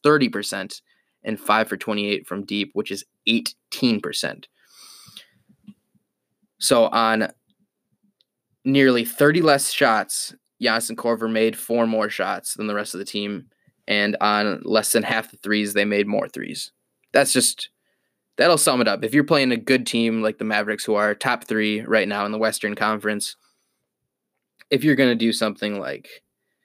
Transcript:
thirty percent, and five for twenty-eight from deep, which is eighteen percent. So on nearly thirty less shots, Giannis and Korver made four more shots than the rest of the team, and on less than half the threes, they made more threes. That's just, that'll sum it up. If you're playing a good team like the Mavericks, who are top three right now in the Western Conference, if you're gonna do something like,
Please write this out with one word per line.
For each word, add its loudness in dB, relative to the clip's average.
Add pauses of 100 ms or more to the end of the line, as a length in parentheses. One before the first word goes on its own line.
thirty 4
percent, -8 (420)
and -6
five 2
for -6
twenty-eight -4
from -8
deep, -4
which -4
is -10 (220)
eighteen -2
percent. -8 (2000)
So 4
on 0 (1300)
nearly 4
thirty 2
less 4
shots, 0 (280)
Giannis 0
and -10
Korver -2
made 2
four 0
more 0
shots -6
than -8
the -4
rest -6
of -8
the -8
team, -6 (400)
and 2
on 0
less 0
than 2
half -4
the -20
threes, -2
they 2
made 0
more -2
threes. -12 (420)
That's 4
just, 0 (640)
that'll 4
sum 2
it 2
up. -2
If -4
you're 6
playing 2
a 0
good 0
team 0
like -2
the -6
Mavericks, -2
who 0
are 2
top -4
three -2
right 0
now -4
in -4
the -4
Western -2
Conference, -4 (1300)
if 0
you're 4
gonna 4
do 2
something -4
like, -10 (560)